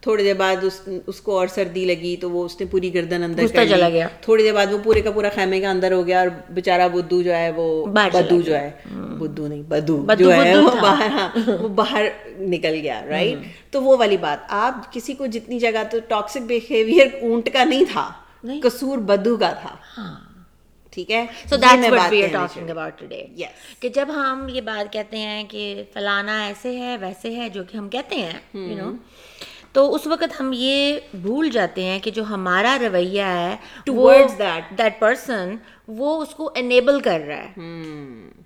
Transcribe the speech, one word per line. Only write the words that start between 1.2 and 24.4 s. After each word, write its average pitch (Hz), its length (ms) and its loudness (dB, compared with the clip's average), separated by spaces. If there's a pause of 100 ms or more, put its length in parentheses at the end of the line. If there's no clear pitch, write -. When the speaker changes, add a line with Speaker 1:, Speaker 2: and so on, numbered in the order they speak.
Speaker 1:
کو 196 180 -2
اور 185 80 0
سردی 185 380 -4
لگی 175 320 -2
تو 175 140 -6
وہ 175 140 -2
اس 170 160 -12
نے 190 60 -6
پوری 180 280 -2
گردن 175 280 -2
اندر 170 200 -2
Speaker 2:
گھستا 226 140 2
Speaker 1:
کر 240 80 8
لی۔ 214 60 2
Speaker 2:
چلا 170 180 6
گیا۔ 165 200 0 (120)
Speaker 1:
تھوڑی 220 220 4
دیر 214 100 4
بعد 202 200 2
وہ 208 120 -2
پورے 214 160 4
کا 208 100 -2
پورا 208 180 0
خیمے 190 320 0
کا 196 100 -2
اندر 185 220 2
ہو 180 140 2
گیا 180 140 4
اور 185 80 4 (220)
بیچارہ 180 380 2
بدو 175 340 0
جو 175 120 2
ہے 165 220 0
وہ، 160 300 -2
Speaker 2:
باہر 202 240 4
چلا 180 100 4
Speaker 1:
بدو 175 200 4
جو 160 120 -2
Speaker 2:
گیا۔ 147 80 0
Speaker 1:
ہے، 143 100 -8 (200)
Speaker 2:
ہم۔ - 280 -12
Speaker 1:
بدو 151 280 -8
نہیں، 147 160 -10
بدو 151 340 0
Speaker 2:
بدو، 143 180 2
Speaker 1:
جو 180 200 8
ہے 170 200 6
Speaker 2:
بدو 247 100 8
Speaker 1:
وہ 277 60 8
Speaker 2:
تھا۔ 240 100 0
Speaker 1:
باہر، 208 260 4
ہاں، 240 440 -2 (100)
وہ 220 80 -2
باہر 214 360 0 (360)
نکل 170 340 -2
گیا، 143 340 -6
رائٹ؟ 160 300 -2
Speaker 2:
ہم۔ - 40 -14 (280)
Speaker 1:
تو 269 120 -2
وہ 262 140 6
والی 208 200 4
بات، 156 320 -4
آپ 220 440 -4
کسی 254 220 -10
کو 269 120 -8
جتنی 226 320 -8
جگہ، 226 320 0
تو 226 80 -2 (100)
ٹاکسک 214 300 -4
بیہیویئر 233 680 4 (160)
اونٹ 233 300 0
کا 254 120 4
نہیں 277 280 4
تھا، - 200 -4 (320)
Speaker 2:
نہیں۔ 269 180 -8
Speaker 1:
قصور 262 360 0
بدو 202 380 2
کا 190 140 0
تھا۔ - 260 -12 (220)
Speaker 2:
ہاں۔ 180 440 -16 (480)
Speaker 1:
ٹھیک 180 200 -10
ہے؟ 233 160 0 (280)
Speaker 2:
So 277 40 2
Speaker 1:
یہ 247 80 4
Speaker 2:
that's 254 140 8
Speaker 1:
میں 233 100 4
Speaker 2:
what 214 100 6
Speaker 1:
بات 175 120 2
Speaker 2:
we 208 80 4
are 175 100 2
Speaker 1:
کہنا 190 80 -2
Speaker 2:
talking 175 280 -6
Speaker 1:
چاہتی 165 140 -8
Speaker 2:
about - 320 -12
today۔ - 180 -16
Speaker 1:
Yes۔ - 500 -16
Speaker 2:
کہ 247 80 -6
جب 269 260 -2
ہم 269 340 -4